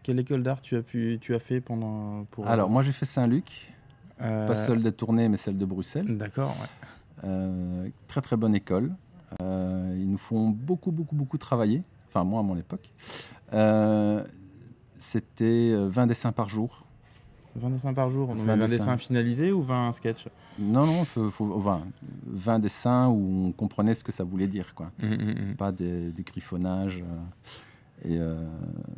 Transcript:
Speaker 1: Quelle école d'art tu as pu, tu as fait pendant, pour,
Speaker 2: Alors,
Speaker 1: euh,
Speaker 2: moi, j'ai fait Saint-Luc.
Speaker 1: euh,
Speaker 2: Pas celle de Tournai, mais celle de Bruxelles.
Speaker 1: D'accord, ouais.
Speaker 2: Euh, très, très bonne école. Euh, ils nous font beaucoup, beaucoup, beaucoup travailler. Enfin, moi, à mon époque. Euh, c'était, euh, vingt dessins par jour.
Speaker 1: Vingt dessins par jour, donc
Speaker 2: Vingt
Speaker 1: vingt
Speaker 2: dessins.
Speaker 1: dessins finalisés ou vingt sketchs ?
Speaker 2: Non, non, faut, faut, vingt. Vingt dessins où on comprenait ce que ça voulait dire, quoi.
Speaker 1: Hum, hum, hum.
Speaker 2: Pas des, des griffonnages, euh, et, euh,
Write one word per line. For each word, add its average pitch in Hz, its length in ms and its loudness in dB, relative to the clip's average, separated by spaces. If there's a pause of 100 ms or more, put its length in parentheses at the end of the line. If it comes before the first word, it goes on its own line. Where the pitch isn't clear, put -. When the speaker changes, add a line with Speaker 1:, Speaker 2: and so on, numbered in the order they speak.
Speaker 1:
Quelle 127 180 0
école 127 240 0
d'art 131 180 -2
tu - 140 -4
as 117 60 0
pu, 117 400 -2
tu 120 140 -2
as 113 40 0
fait 127 220 -2
pendant, 107 680 -6
pour, 107 160 -6
Speaker 2:
Alors, 110 200 4
Speaker 1:
euh, 104 40 2
Speaker 2:
moi, 131 100 6
j'ai 139 100 2
fait 135 140 -2
Saint-Luc. - 640 0 (500)
Speaker 1:
euh, 110 260 -2
Speaker 2:
Pas 117 80 2
celle 113 280 2
de 113 60 2
Tournai, 113 400 2
mais 101 80 4
celle 98 200 -4
de 98 80 0
Bruxelles. 107 520 -4
Speaker 1:
D'accord, 107 320 -4 (100)
ouais. - 80 -8 (580)
Speaker 2:
Euh, 92 640 -4 (200)
très, 139 140 -4
très - 140 -2
bonne 110 200 4
école. 104 380 0 (480)
Euh, 92 560 -2
ils 95 120 -2
nous 98 80 0
font 110 320 0
beaucoup, 143 420 -2
beaucoup, 156 240 -4
beaucoup 143 220 -2
travailler. 120 460 0 (260)
Enfin, 90 140 0
moi, 104 180 0
à - 20 0
mon 95 140 -2
époque. - 340 -10 (640)
Euh, 107 680 4 (760)
c'était, 117 760 2
euh, 101 160 4
vingt 120 200 4
dessins 117 240 0
par 104 180 -2
jour. 110 300 -4 (760)
Speaker 1:
Vingt 120 140 -4
dessins 131 240 -2
par 131 160 0
jour, 131 200 -2
donc 110 100 -4
Speaker 2:
Vingt 110 180 2
Speaker 1:
vingt 110 100 4
Speaker 2:
dessins. 117 100 4
Speaker 1:
dessins 117 200 2
finalisés 123 540 2
ou 190 100 2
vingt 123 320 0
sketchs ? - 340 -6 (320)
Speaker 2:
Non, 113 280 4
non, 165 180 4
faut, 110 240 0
faut, 104 300 -2
vingt. 95 240 2 (420)
Vingt 101 340 0
dessins 123 480 2
où 95 400 4
on 87 40 0
comprenait 107 420 0
ce - 100 -2
que - 80 -6
ça - 120 -6
voulait 92 240 -2
dire, 95 280 -6
quoi. 82 160 -12 (100)
Speaker 1:
Hum, 107 120 0
hum, 117 60 -2 (300)
hum. 98 60 -6
Speaker 2:
Pas 98 160 -2
des, 87 400 -4
des 80 120 -10
griffonnages, 92 800 -4
euh, - 1080 -12
et, 85 100 0
euh, 82 240 -4 (540)